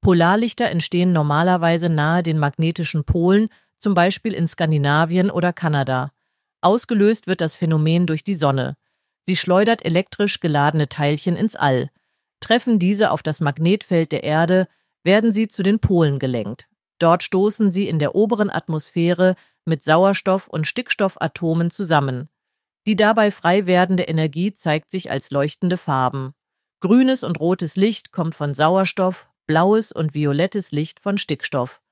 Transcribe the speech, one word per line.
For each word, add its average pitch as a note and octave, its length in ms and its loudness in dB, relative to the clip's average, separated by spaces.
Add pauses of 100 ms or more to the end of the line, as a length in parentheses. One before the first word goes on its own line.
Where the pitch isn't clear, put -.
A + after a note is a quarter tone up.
Polarlichter G3 680 2
entstehen F3+ 440 0
normalerweise E3 760 0
nahe D#3+ 360 0
den D#3+ 160 0
magnetischen D#3+ 640 -2
Polen, F#3+ 440 2 (300)
zum G3+ 160 0
Beispiel F#3 400 0
in E3+ 140 -2
Skandinavien D#3+ 800 0
oder F3 220 -2
Kanada. C#3 580 -2 (520)
Ausgelöst G#3+ 680 2
wird F#3 120 -2
das D#3+ 140 -2
Phänomen D#3+ 540 0
durch D#3 160 -4
die G3+ 100 -4
Sonne. C#3 420 -2 (480)
Sie F3+ 120 -2
schleudert G#3 480 2
elektrisch F#3+ 560 -2
geladene D3+ 480 0
Teilchen D3+ 480 -2
ins - 180 -2
All. C3+ 360 0 (500)
Treffen A3+ 400 0
diese G3+ 320 0
auf - 100 -4
das D#3 180 -6
Magnetfeld E3 720 0
der - 140 -6
Erde, E3+ 420 2 (380)
werden G#3+ 260 4
sie G#3+ 160 0
zu - 160 -8
den G3+ 160 2
Polen D#3+ 400 2
gelenkt. B2 480 -6 (320)
Dort E3+ 240 4
stoßen G3+ 480 0
sie F#3+ 180 -2
in D#3+ 100 -2
der D3+ 160 0
oberen G#3 340 2
Atmosphäre E3+ 880 0 (300)
mit D#3+ 180 -4
Sauerstoff- F#3+ 640 2
und D#3 180 -4
Stickstoffatomen E3+ 1040 -2
zusammen. C#3+ 600 -2 (560)
Die G#3 100 0
dabei G#3+ 340 4
frei F#3 360 0
werdende F3+ 380 2
Energie D#3+ 500 -2
zeigt D#3 360 -4
sich F#3+ 200 -8
als - 200 -6
leuchtende D3+ 460 -2
Farben. C3 560 -2 (480)
Grünes B3+ 420 2
und E3+ 160 -4
rotes F3 380 -2
Licht G3+ 360 0
kommt E3 220 -4
von C#3+ 200 -6
Sauerstoff, F#3 760 0 (180)
blaues G3 460 2
und D3+ 220 -6
violettes D3+ 580 -2
Licht D3+ 260 -6
von G3+ 200 -4
Stickstoff. - 720 -6